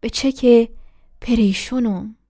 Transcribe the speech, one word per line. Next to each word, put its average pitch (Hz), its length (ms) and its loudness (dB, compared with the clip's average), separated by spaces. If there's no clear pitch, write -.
به 240 100 -6
چه 269 220 -4
که 240 360 4
پریشونم. 220 960 -2